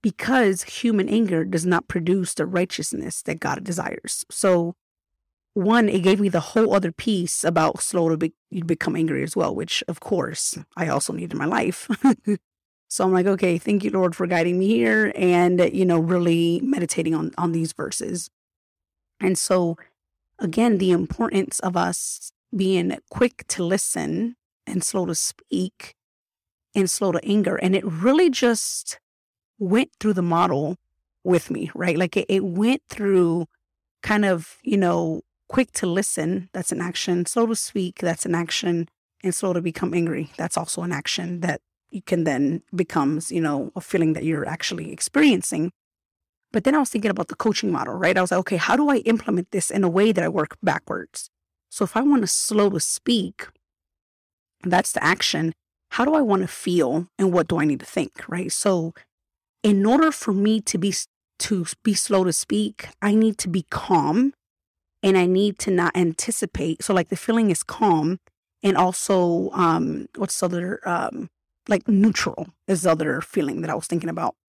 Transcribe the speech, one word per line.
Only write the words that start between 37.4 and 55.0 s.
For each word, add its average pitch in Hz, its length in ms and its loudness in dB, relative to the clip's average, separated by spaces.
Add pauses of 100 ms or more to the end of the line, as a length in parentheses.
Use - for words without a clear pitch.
to 226 80 -2
speak, - 460 -6
that's 170 260 -4
an 170 80 0
action, 170 520 -2 (360)
and 185 100 0
slow 185 200 -2
to 175 100 0
become 175 320 -4
angry, 165 420 -2
that's 165 200 -4
also 170 260 -6
an 175 80 -4
action 175 480 -6
that 175 200 -4 (300)
you 196 120 -12
can 170 220 0
then 143 400 0 (120)
becomes, 156 560 -2
you 170 80 -2
know, 147 360 -2
a 180 60 -10
feeling 160 320 0
that - 100 -4
you're 156 240 -2
actually 165 440 -8
experiencing. 180 800 2 (800)
But 214 120 0
then 277 120 4
I 311 40 6
was 269 100 2
thinking 208 220 -2
about 175 160 -2
the - 80 -10
coaching 208 360 0
model, 139 220 -2
right? 185 240 2
I 185 40 2
was 180 100 0
like, 180 80 2
"Okay, 185 180 -2
how 180 180 2
do 294 140 2
I 269 80 4
implement 214 540 0
this 190 180 -2
in 202 140 0
a 180 60 4
way 196 220 4
that 180 120 2
I 160 40 0
work 156 340 -2
backwards?" - 680 -4 (400)
So - 140 -4
if - 120 -4
I 220 60 2
wanna 269 260 4
slow 208 440 2
to 180 80 -2
speak, - 680 -2 (1160)
that's - 280 2
the - 120 -4